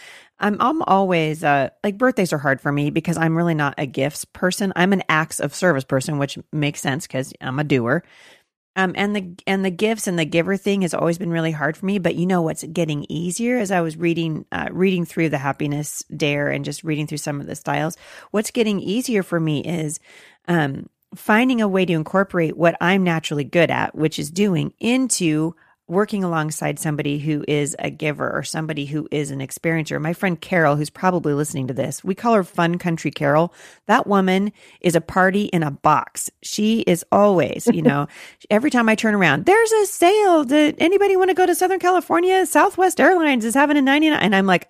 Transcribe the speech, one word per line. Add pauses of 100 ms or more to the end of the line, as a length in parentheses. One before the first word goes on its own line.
(400)
I'm,
I'm
always,
uh, (140)
like,
birthdays
are
hard
for
me
because
I'm
really
not
a
gifts
person.
I'm
an
acts
of
service
person,
which (120)
makes
sense
'cause (100)
I'm
a
doer. (720)
Um,
and
the, (120)
and
the
gifts
and
the
giver
thing
has
always
been
really
hard
for
me.
But
you
know
what's
getting
easier,
as
I
was
reading,
uh,
reading
through
the
Happiness (140)
Dare
and
just
reading
through
some
of
the
styles, (360)
what's
getting
easier
for
me
is, (480)
um, (260)
finding
a
way
to
incorporate
what
I'm
naturally
good
at,
which
is
doing,
into (320)
working
alongside
somebody
who
is
a
giver
or
somebody
who
is
an
experiencer.
My
friend
Carol,
who's
probably
listening
to
this,
we
call
her
Fun
Country
Carol. (320)
That
woman (300)
is
a
party
in
a
box. (120)
She
is
always,
you
know, (200)
<laughs>
every
time
I
turn
around,
"There's
a
sale.
Did
anybody
wanna
go
to
Southern
California?
Southwest
Airlines
is
having
a
ninety-nine."
And
I'm
like,